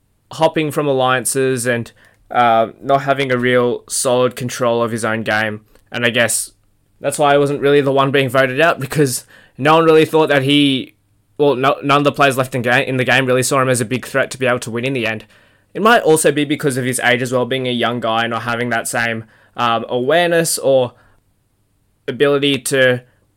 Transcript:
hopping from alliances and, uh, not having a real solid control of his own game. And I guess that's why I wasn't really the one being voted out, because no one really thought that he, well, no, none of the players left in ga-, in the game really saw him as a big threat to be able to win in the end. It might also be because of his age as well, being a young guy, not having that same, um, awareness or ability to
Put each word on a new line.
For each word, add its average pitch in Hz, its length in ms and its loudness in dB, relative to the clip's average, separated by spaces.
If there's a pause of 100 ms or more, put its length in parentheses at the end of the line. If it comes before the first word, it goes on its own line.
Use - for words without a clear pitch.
(320)
hopping 156 380 0
from 147 180 -2
alliances 127 800 0
and, 117 260 -2 (380)
uh, 113 500 2
not 139 220 0
having 139 280 -2
a 127 80 0
real 123 500 0
solid 123 460 0
control 117 480 -4
of 117 80 -2
his 113 140 -6
own 110 180 -4
game. 107 420 -4 (280)
And 120 120 -4
I 120 60 0
guess 117 420 -2 (460)
that's 143 200 -4
why 143 160 4
I 143 40 4
wasn't 143 220 0
really 143 200 4
the 135 120 0
one 135 180 2
being 135 180 0
voted 131 320 0
out, 165 200 2
because 139 440 -2 (320)
no 151 200 2
one 165 80 4
really 156 220 6
thought 156 240 2
that 143 120 2
he, 139 520 0 (440)
well, 143 180 4
no, 135 260 0
none 139 160 2
of 147 60 0
the 139 80 2
players 139 240 2
left 127 180 -2
in 127 80 -4
ga-, 123 240 0
in 131 100 -4
the 127 80 -2
game 131 220 0
really 127 160 2
saw 139 180 0
him 131 80 2
as 127 120 0
a 127 40 -2
big 117 220 -6
threat - 240 -2
to - 80 -14
be 127 80 -2
able 123 140 0
to 123 100 -10
win 117 140 -6
in 135 80 -4
the 123 140 -4
end. 110 200 -8 (480)
It 175 80 -6
might 220 200 4
also 156 280 2
be 147 140 0
because 139 320 -2
of 131 80 -4
his 123 160 -4
age 123 200 2
as 123 120 -4
well, 123 140 0
being 127 200 -4
a 123 60 -2
young 117 280 -2
guy, 113 260 -2
not 117 160 -6
having 120 280 -4
that 113 160 -4
same, 117 380 -4 (320)
um, 117 320 0
awareness 165 680 0
or 131 380 0 (1160)
ability 139 500 0
to 127 460 0 (320)